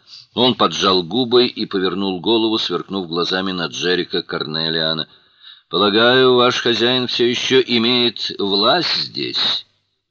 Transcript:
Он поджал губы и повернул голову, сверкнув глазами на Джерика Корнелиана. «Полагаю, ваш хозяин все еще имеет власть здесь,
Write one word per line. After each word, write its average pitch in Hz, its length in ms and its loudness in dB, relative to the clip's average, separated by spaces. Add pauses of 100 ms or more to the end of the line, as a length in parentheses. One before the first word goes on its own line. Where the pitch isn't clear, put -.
(340)
Он 120 220 2
поджал 92 480 2
губы 120 420 2
и 110 220 -4
повернул 92 520 -2
голову, 110 380 0
сверкнув 90 500 -4
глазами 92 440 -2
на 87 160 -4
Джерика 87 560 -2
Корнелиана. 80 840 -4 (640)
«Полагаю, 117 640 4
ваш 123 260 2
хозяин 123 460 0
все 120 180 0
еще - 360 2
имеет 120 800 0
власть 104 560 0
здесь, - 720 -4 (440)